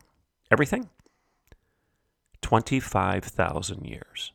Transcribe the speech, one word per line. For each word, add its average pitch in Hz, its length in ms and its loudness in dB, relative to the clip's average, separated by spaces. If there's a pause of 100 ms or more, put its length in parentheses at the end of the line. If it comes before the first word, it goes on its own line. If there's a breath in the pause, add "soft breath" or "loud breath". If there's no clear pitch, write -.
(500)
everything? 190 400 2 (1500)
Twenty-five 104 840 2
thousand - 580 -2
years. - 520 -12